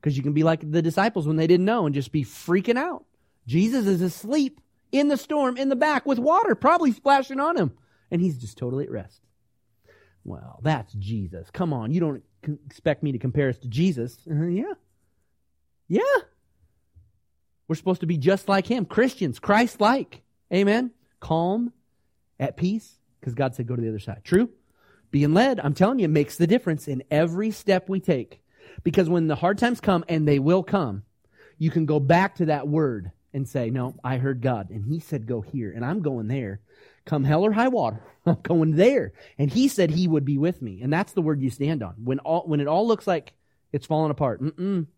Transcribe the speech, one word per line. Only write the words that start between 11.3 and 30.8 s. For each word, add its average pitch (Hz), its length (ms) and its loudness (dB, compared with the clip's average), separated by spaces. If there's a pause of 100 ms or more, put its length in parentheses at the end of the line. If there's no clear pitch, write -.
Come 170 220 -4
on, 117 180 -4
you 170 100 0
don't 151 220 -4 (220)
c-, 147 220 -8
expect - 360 -4
me 147 100 -2
to 123 60 -4
compare 135 300 0
us 123 100 -4
to 127 100 -12
Jesus." 127 500 -2 (120)
Uh, 156 140 -2
yeah. 214 300 -4 (1120)
Yeah. 202 140 2 (1600)
We're 160 100 -4
supposed 185 260 -2
to 175 40 -4
be 165 120 0
just 180 280 2
like 196 200 2
him. 233 180 0
Christians, 208 540 0
Christ-like. 226 840 0 (300)
Amen? 208 400 2 (260)
Calm, 190 540 -2 (680)
at - 200 -4
peace, 196 420 -4 (220)
'cause 123 120 -6
God 131 200 -2
said, 120 120 -6
"Go 123 80 -6
to 120 80 -4
the 113 60 -4
other 110 100 -6
side." - 240 -12
True? 226 280 2 (600)
Being 147 220 2
led, 233 280 4
I'm 143 140 -2
telling 240 260 2
you, 175 80 2
makes 151 280 0
the 170 100 2
difference 165 420 0
in 131 220 -6
every 170 420 0
step 185 360 0
we 190 120 -2
take. 143 420 -4 (400)
Because 170 260 2
when 165 200 2
the 147 80 0
hard 196 220 0
times 240 220 0
come, 175 280 2
and 160 180 0
they 143 140 4
will 175 240 4
come, 120 400 -2 (520)